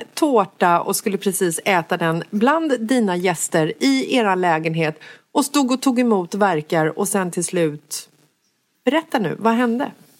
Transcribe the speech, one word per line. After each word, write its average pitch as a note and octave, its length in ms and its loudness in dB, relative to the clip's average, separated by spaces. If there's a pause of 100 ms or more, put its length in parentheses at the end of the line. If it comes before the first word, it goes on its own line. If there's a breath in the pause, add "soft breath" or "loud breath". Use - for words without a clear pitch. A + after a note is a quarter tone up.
(140)
tårta G3 680 2
och F#3+ 160 -4
skulle G3 220 -4
precis F3+ 460 -2
äta F3+ 320 0
den E3+ 340 -2
bland C4 500 0
dina A3 360 0
gäster F3 640 0
i C4 380 0
era G#3 180 2
lägenhet D#3+ 680 0 (320 loud breath)
och C#4+ 120 2
stod C4+ 280 0
och B3+ 100 -2
tog B3+ 180 2
emot G3+ 340 0
verkar E3 640 0
och G3 100 -2
sen F#3 220 -2
till E3+ 140 -4
slut. D#3 640 -4 (760)
Berätta D4+ 340 0
nu, F#3 200 -2
vad A3+ 160 2
hände? A#3+ 380 -2 (280)